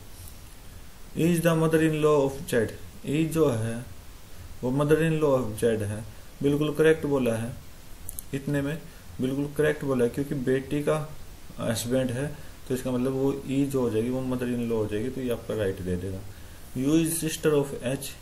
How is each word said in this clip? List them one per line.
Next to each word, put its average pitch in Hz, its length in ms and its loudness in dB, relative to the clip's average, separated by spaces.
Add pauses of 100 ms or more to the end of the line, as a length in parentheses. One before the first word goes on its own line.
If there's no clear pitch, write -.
(1200)
Is 165 220 4
the 165 160 4
mother 160 260 4
in 156 220 4
law 151 160 8
of 135 200 0 (100)
Z, 110 200 2 (360)
ई 151 180 2
जो 156 240 4
है 113 280 0 (840)
वो 123 100 0
mother 147 280 6
in 160 200 4
law 143 160 6
of 110 240 0
Z 113 220 4
है, 107 220 -4 (380)
बिल्कुल 147 320 2
correct 156 320 6
बोला 127 280 2
है, 117 180 -2 (840)
इतने 143 280 0
में 143 160 -4 (420)
बिल्कुल 135 360 0
correct 151 280 2
बोला 127 200 4
है, 120 60 4
क्योंकि 143 240 -2
बेटी 135 480 0
का 156 140 2 (640)
husband 120 500 0
है 139 420 -4 (160)
तो 131 60 0
इसका 127 160 -2
मतलब 127 220 0
वो 135 360 0
ई 135 180 2
जो 135 140 2
हो 117 100 2
जाएगी 113 200 2
वो 131 100 0
mother 123 260 -2
in 120 220 0
law 117 80 2
हो 107 100 2
जाएगी, 104 220 -2
तो 131 120 -6
ये 123 100 -2
आपका 113 240 -2
right 95 260 0
दे 90 160 0
देगा। 95 220 -4 (580)
U 151 280 4
is 156 80 -2 (120)
sister 156 280 2
of 139 300 2
H, 135 280 -4 (120)